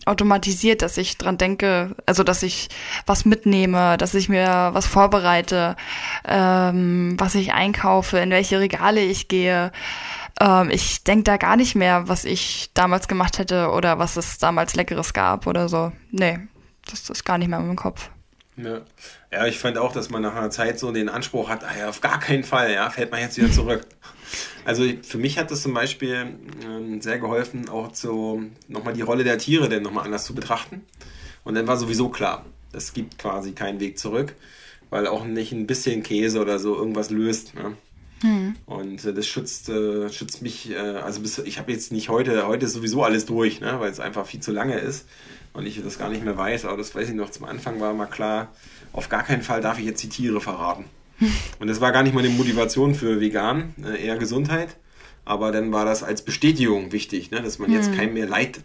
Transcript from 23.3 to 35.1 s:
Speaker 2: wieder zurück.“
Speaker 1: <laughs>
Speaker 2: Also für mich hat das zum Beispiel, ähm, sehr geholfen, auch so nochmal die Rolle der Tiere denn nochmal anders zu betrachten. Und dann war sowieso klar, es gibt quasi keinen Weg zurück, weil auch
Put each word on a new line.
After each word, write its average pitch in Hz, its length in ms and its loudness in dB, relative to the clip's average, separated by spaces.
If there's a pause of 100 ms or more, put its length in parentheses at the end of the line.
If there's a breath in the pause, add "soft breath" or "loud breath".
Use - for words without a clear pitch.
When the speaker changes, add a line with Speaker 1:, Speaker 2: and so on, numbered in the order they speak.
Speaker 2:
wieder 113 120 6
zurück.“ 117 400 4
Speaker 1:
<laughs> - 60 -20 (680 loud breath)
Speaker 2:
Also 120 200 2 (180)
für - 160 -10
mich 139 200 -2
hat 160 120 -4
das 147 120 -6
zum 135 120 -2
Beispiel, 123 640 -4 (260)
ähm, 110 360 -8
sehr 110 180 -4
geholfen, 120 500 -4
auch 113 260 -8
so 110 460 -4 (280)
nochmal 113 260 -6
die 117 80 -4
Rolle 120 220 0
der 120 140 2
Tiere 147 300 2
denn 107 140 0
nochmal 104 220 -6
anders 104 200 -6
zu - 120 -10
betrachten. 117 460 -6 (600 loud breath)
Und 110 140 -4
dann 113 100 0
war 123 100 2
sowieso 117 340 0
klar, - 340 -4 (280)
es - 200 -12
gibt - 260 -10
quasi 98 340 -6
keinen 98 280 -6
Weg 98 180 -4
zurück, 123 380 -4 (520 loud breath)
weil 104 200 -2
auch 110 160 -2